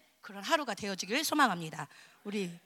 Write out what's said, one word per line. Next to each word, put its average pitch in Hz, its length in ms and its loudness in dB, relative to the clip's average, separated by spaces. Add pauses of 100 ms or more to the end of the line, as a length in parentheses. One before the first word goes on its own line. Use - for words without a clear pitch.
(220)
그런 196 220 -12
하루가 269 300 2
되어지길 202 500 -2
소망합니다. 175 640 2 (360)
우리 190 420 -4